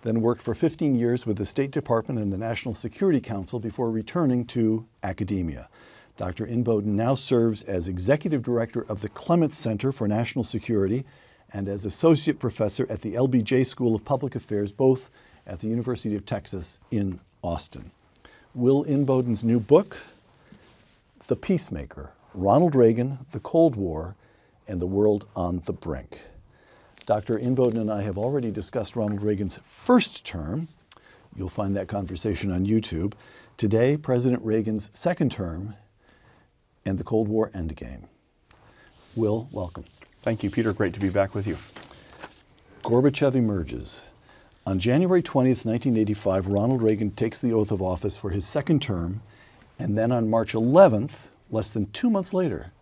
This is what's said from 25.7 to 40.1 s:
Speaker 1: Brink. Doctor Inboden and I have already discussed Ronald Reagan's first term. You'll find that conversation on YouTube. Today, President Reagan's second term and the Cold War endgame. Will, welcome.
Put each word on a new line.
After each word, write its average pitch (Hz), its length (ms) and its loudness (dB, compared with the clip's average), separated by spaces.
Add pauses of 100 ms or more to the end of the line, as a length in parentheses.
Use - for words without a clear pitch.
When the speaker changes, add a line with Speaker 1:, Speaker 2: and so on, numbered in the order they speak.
Speaker 1:
Brink. - 480 -10 (840)
Doctor 107 320 0
Inboden 123 400 2
and 107 140 -2
I 104 100 -2
have 98 160 -4
already 123 320 -2
discussed 104 460 -6
Ronald 104 260 -2
Reagan's 101 400 -2
first - 640 2
term. 90 420 -6 (680)
You'll 95 120 -8
find 98 280 -2
that 95 120 -4
conversation 98 640 -4
on 90 140 0
YouTube. 104 480 0 (420)
Today, 117 420 2
President 123 460 0
Reagan's 110 500 -2
second 165 380 0
term 95 440 -8 (1080)
and 95 140 -2
the 92 60 -6
Cold 110 240 2
War 110 240 0
endgame. 76 540 -10 (1120)
Will, 113 360 0
welcome. 90 320 -8 (400)